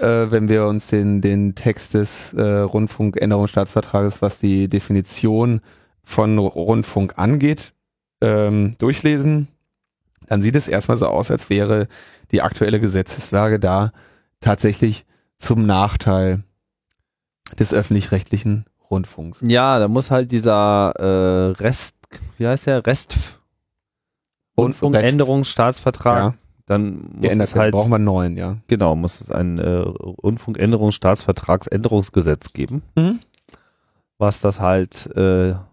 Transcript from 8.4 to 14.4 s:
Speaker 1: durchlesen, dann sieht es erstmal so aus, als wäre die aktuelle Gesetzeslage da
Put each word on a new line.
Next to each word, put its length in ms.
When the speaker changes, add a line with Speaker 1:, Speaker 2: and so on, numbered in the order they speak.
Speaker 1:
durchlesen, 720
dann 160
sieht 120
es 120
erstmal 300
so 100
aus, 240
als 180
wäre 380
die 120
aktuelle 360
Gesetzeslage 800
da 320